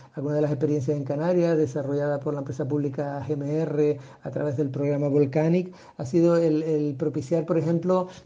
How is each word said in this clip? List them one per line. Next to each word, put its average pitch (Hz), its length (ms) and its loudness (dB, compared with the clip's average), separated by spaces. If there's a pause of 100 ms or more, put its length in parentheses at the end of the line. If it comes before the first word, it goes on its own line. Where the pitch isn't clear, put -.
(140)
Alguna 147 200 -4
de 147 60 0
las 151 100 2
experiencias 147 460 0
en 143 80 -4
Canarias, 170 520 2
desarrollada 143 640 0
por 147 160 -4
la 143 60 -4
empresa 135 260 -6
pública 143 580 -4
G 151 100 -4
M 143 260 -2
R 147 380 0 (240)
a 139 100 -8
través 143 240 -4
del 139 140 0
programa 143 360 0
Volcanic, 156 640 2 (240)
ha 147 80 -8
sido 170 320 4
el, 160 280 2
el 151 320 0
propiciar, 156 500 -2
por 175 100 2
ejemplo, 170 520 2 (180)